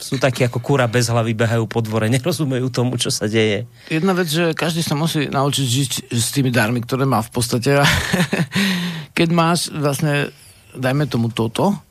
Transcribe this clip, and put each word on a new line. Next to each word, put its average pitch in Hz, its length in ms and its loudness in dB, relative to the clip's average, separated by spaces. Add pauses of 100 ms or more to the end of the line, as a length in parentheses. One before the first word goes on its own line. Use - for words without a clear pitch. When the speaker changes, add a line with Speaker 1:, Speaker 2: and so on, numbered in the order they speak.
Speaker 1:
sú - 160 -6
takí 127 240 0
ako 123 180 0
kura 127 300 2
bez 113 180 2
hlavy, 117 240 0
behajú 113 380 0
po 113 100 -2
dvore, 110 320 0
<laughs> 131 60 2
nerozumejú 131 580 0
tomu, 123 240 0
čo - 160 -2
sa - 160 -2
deje. 110 380 0 (180)
Speaker 2:
Jedna 170 300 0
vec, 180 100 0
že 165 240 0
každý 160 320 -2
sa 151 160 0
musí 160 320 0
naučiť 139 380 0
žiť 135 220 0 (200)
s 117 220 -2
tými 131 180 2
darmi, 120 320 0
ktoré 127 220 -2
má 127 180 2
v - 80 -8
podstate. 127 480 0 (640)
<laughs> 175 760 -2
Keď 170 120 2
máš 170 400 2
vlastne, 143 640 -2 (400)
dajme 127 340 -2
tomu 117 220 0
toto, 117 480 0 (140)